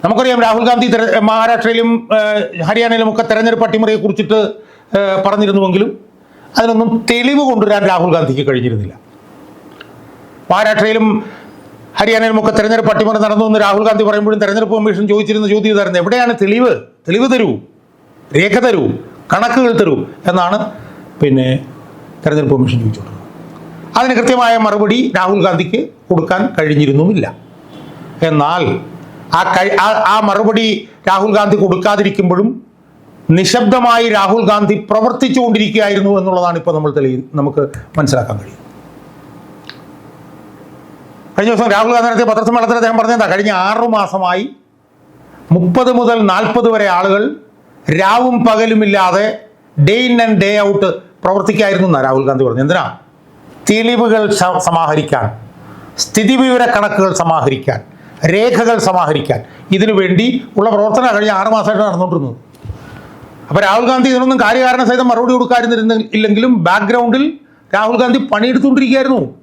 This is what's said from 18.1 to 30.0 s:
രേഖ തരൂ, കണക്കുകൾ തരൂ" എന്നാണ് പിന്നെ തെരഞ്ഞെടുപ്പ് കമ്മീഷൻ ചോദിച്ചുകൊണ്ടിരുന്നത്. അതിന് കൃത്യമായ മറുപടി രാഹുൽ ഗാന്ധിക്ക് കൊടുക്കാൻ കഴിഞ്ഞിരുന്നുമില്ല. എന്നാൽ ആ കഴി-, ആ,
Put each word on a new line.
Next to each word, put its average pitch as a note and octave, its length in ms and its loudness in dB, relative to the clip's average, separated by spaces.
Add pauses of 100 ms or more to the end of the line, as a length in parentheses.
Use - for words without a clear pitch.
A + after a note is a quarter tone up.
രേഖ G3+ 240 2
തരൂ, G3+ 280 2 (460)
കണക്കുകൾ A#3+ 460 2
തരൂ" E3 260 0 (240)
എന്നാണ് F#3+ 420 -2 (500)
പിന്നെ C3 380 0 (680)
തെരഞ്ഞെടുപ്പ് D3 300 2
കമ്മീഷൻ B2 240 0
ചോദിച്ചുകൊണ്ടിരുന്നത്. - 420 -6 (760)
അതിന് B3+ 160 2
കൃത്യമായ A#3 440 2
മറുപടി G#3+ 600 0
രാഹുൽ F#3 280 0
ഗാന്ധിക്ക് F#3 440 -2 (200)
കൊടുക്കാൻ F#3 500 0
കഴിഞ്ഞിരുന്നുമില്ല. D3+ 760 0 (960)
എന്നാൽ D#3 340 0 (720)
ആ F#3 200 2
കഴി-, F#3+ 260 0
ആ, G3 60 2 (200)